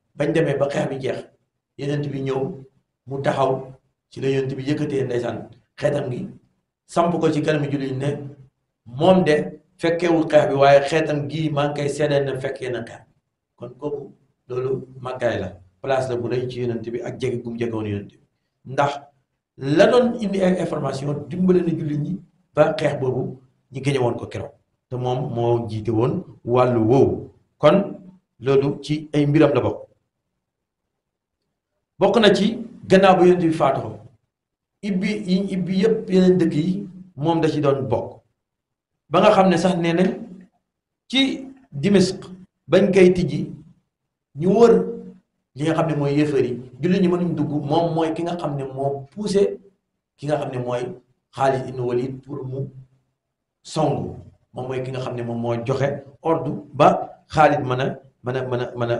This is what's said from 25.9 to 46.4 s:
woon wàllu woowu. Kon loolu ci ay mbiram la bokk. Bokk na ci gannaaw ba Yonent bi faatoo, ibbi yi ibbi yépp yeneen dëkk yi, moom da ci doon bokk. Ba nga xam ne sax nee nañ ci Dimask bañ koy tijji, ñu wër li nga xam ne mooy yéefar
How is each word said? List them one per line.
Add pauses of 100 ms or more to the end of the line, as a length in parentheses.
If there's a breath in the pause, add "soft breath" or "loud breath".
woon (300)
wàllu
woowu. (460)
Kon (640)
loolu (140)
ci
ay
mbiram
la
bokk. (2250)
Bokk
na
ci (420)
gannaaw
ba
Yonent
bi
faatoo, (920)
ibbi (160)
yi (140)
ibbi
yépp
yeneen
dëkk
yi, (280)
moom
da
ci
doon
bokk. (1040)
Ba
nga
xam
ne
sax
nee
nañ (1000)
ci (480)
Dimask (500)
bañ
koy
tijji, (960)
ñu
wër (840)
li
nga
xam
ne
mooy
yéefar